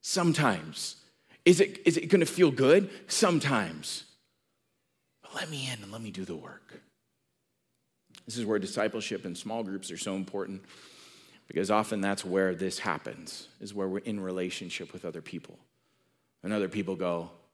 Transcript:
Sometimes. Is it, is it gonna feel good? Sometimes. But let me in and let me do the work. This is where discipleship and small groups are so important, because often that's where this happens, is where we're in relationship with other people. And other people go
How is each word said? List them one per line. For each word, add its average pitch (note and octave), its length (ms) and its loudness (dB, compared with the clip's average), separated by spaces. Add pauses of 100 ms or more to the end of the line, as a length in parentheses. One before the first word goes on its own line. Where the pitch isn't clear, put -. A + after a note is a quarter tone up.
Sometimes. C3+ 960 0 (480)
Is F3 160 10
it, - 240 2
is E3 100 6
it D#3+ 120 -2
gonna F3+ 180 6
feel D#3+ 260 6
good? C#3 380 6 (180)
Sometimes. B2 960 0 (1160)
But - 120 -20
let - 160 -6
me C3+ 220 -6
in A#2 100 -10
and G2 120 -14
let A2+ 80 -10
me G#2+ 100 -10
do F#2+ 140 -8
the F2+ 100 -8
work. - 460 -16 (1400)
This A2+ 120 -10
is A#2 80 -4
where G#2+ 140 2
discipleship G2 640 -4
and F2 140 -8
small A2 260 -6
groups F#2+ 260 -8
are E2+ 80 -10
so G2 180 -4
important, F#2+ 500 -6 (840)
because G2 240 0
often G#2+ 300 2
that's G2 240 -2
where F#2+ 280 2
this F2+ 260 -4
happens, - 680 -8 (140)
is G2 120 -12
where G2 140 -2
we're F#2+ 120 -2
in G#2 200 -6
relationship F#2 720 -6
with F2 140 -12
other E2 160 -8
people. - 360 -12 (840)
And G2+ 80 -6
other G#2 160 0
people F#2 300 -4
go E2+ 340 -2 (220)